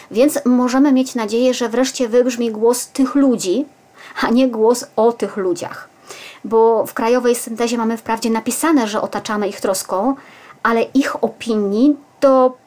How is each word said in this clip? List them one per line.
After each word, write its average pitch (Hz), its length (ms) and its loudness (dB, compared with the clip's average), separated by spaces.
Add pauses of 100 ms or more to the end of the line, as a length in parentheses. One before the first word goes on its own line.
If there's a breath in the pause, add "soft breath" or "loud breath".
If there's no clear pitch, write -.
(100)
więc 277 340 2
możemy 254 480 2
mieć 262 220 0
nadzieję, 233 400 0
że 240 140 -4
wreszcie 247 400 -2
wybrzmi 240 420 0
głos 226 360 0
tych - 280 -2
ludzi, 254 500 2 (580 loud breath)
a 233 80 -2
nie 254 180 4
głos 226 360 0 (120)
o 233 160 2
tych 214 240 -8
ludziach. - 520 -6 (560 loud breath)
Bo 226 420 2
w - 80 -12
krajowej 240 400 2
syntezie 233 440 -4
mamy 226 180 0
wprawdzie 226 340 -4
napisane, 240 580 0
że 208 140 -4
otaczamy 208 460 -4
ich 202 120 -8
troską, 196 540 -2 (480 loud breath)
ale 226 200 0
ich - 420 -2
opinii 220 720 0 (240)
to, 262 340 4 (120)